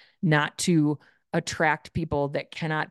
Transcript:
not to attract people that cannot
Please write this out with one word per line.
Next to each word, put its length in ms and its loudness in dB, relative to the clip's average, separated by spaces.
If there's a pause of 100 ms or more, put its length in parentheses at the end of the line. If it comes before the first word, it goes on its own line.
(220)
not 360 2
to 420 2 (320)
attract 640 -2
people 340 -2
that 240 -8
cannot 400 -4